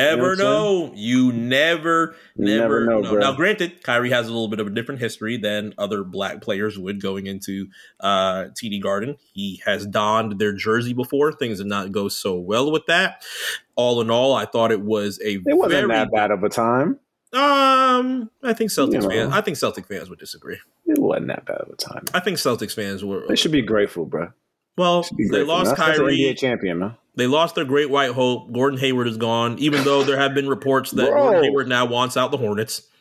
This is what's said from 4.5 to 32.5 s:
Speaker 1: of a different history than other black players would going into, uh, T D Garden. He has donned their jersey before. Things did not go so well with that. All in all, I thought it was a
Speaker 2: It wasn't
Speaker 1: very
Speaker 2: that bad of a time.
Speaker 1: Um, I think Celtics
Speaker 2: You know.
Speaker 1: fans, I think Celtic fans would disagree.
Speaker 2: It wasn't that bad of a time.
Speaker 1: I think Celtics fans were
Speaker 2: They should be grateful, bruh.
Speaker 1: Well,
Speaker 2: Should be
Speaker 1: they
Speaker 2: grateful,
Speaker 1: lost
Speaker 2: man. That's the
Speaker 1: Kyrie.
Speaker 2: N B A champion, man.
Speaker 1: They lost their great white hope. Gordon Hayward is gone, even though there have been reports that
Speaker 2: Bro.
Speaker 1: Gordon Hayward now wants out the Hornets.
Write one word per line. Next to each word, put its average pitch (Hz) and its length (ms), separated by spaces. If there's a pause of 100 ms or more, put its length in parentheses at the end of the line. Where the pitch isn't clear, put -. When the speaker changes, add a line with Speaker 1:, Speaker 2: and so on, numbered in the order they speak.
Speaker 1:
of 104 80
a - 40
different 117 280
history 113 380
than 104 400
other 101 260
black 92 380
players 101 360
would 95 240
going 98 260
into, 98 400 (340)
uh, 95 460 (100)
T 117 120
D 101 100
Garden. 101 360 (180)
He 98 320
has 101 200
donned 107 520
their 104 140
jersey 113 400
before. 139 400
Things 117 280
did 101 80
not 98 260
go 101 160
so 95 280
well 107 320
with 156 180
that. 180 360 (540)
All 120 240
in 113 100
all, 127 240
I 110 100
thought 113 280
it 98 80
was 104 400
a 107 140
Speaker 2:
It 92 100
wasn't 277 260
Speaker 1:
very 196 160
Speaker 2:
that 107 240
bad 107 200
of 98 120
a 101 60
time. 127 500 (340)
Speaker 1:
Um, 262 960 (140)
I 233 100
think 220 180
Celtics - 220
Speaker 2:
You - 80
know. 98 80
Speaker 1:
fans, 110 240
I 208 80
think 180 160
Celtic 98 300
fans 90 220
would 87 100
disagree. - 380 (280)
Speaker 2:
It 302 140
wasn't - 280
that - 180
bad - 160
of - 80
a - 60
time. - 380
Speaker 1:
I 185 60
think 190 180
Celtics 113 380
fans 98 280
were 98 240
Speaker 2:
They - 80
should 160 160
be 143 100
grateful, 101 440
bruh. 82 280 (440)
Speaker 1:
Well, 175 260
Speaker 2:
Should - 140
be 110 80
Speaker 1:
they - 120
Speaker 2:
grateful, 143 180
Speaker 1:
lost 185 100
Speaker 2:
man. - 100 (120)
That's 156 100
the 147 60
Speaker 1:
Kyrie. 139 100
Speaker 2:
N - 40
B 135 120
A 123 60
champion, 101 440
man. 104 180 (180)
Speaker 1:
They 123 120
lost 160 280
their 160 100
great 139 240
white 135 220
hope. 123 400
Gordon 131 280
Hayward 127 280
is 113 100
gone, 117 420
even 143 240
though 139 200
there 135 140
have 139 160
been 139 140
reports - 440
that 131 200
Speaker 2:
Bro. 285 100
Speaker 1:
Gordon 202 220
Hayward 139 240
now 123 180
wants 123 320
out 127 140
the 147 60
Hornets. 110 440 (200)